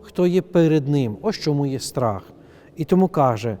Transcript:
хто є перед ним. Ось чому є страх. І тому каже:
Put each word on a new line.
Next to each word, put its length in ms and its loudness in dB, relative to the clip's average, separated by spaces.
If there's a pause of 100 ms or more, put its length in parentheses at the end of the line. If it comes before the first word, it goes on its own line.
хто 260 -2
є 140 2
перед 460 2
ним. 340 0
Ось 140 -4
чому 300 -2
є 140 -6
страх. 440 -4 (520)
І 100 -6
тому 220 4
каже: 520 0